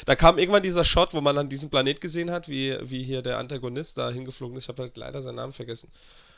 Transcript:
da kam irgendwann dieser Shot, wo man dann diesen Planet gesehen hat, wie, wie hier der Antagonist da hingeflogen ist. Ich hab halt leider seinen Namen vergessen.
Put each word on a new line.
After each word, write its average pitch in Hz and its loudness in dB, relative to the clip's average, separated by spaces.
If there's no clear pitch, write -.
da 135 6
kam 170 8
irgendwann 190 6
dieser 175 2
Shot, - 4
wo 156 0
man 143 4
dann 143 0
diesen 139 -8
Planet 139 2
gesehen 170 -4
hat, 175 -6
wie, 135 -2
wie 131 -8
hier 127 -4
der 123 -4
Antagonist 127 -8
da 123 -2
hingeflogen 127 -10
ist. 131 -10
Ich - -10
hab 123 -12
halt 123 -10
leider 131 -10
seinen 127 -12
Namen 123 -10
vergessen. 117 -12